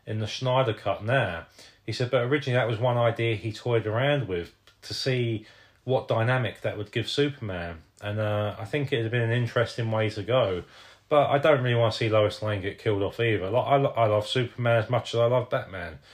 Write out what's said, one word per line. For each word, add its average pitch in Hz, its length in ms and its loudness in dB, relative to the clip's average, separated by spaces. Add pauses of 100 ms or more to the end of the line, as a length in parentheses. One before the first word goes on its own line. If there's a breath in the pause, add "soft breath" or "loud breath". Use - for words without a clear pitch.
in 107 100 -6
the 107 100 -4
Snyder 127 460 0
Cut 101 300 -4
now. 104 420 0 (400 loud breath)
He 110 60 -6
said, 120 180 -2
"But 123 140 2
originally 131 340 0
that 117 100 2
was 110 120 -2
one 123 180 2
idea 117 380 2
he 104 160 -6
toyed 117 340 -2
around 127 420 0
with 87 260 -6 (280)
to - 120 -12
see 120 520 -2 (380 loud breath)
what 127 240 0
dynamic 117 540 0
that 104 180 -4
would 104 120 -10
give 110 160 -2
Superman." 92 760 -4 (180)
And, 104 180 -4
uh, 104 380 0
I 110 80 -10
think 143 260 -4
it'd 117 140 0
have 110 60 -4
been 120 100 0
an 113 100 0
interesting 117 600 -2
way 110 180 0
to 104 140 -6
go. 101 400 0 (440 loud breath)
But 147 220 4
I 143 80 4
don't 143 240 4
really 123 140 2
wanna 113 160 4
see 113 180 0
Lois 104 320 4
Lane 104 220 -4
get 101 160 -6
killed 101 240 0
off 92 160 -4
either. 101 320 0
Like, 120 160 2
I 135 80 4
lo-, 139 200 2
I 117 120 4
love 104 200 2
Superman 120 540 0
as 107 80 -6
much 120 240 -2
as 117 60 0
I 117 80 4
love 123 240 0
Batman, 90 480 -6 (140)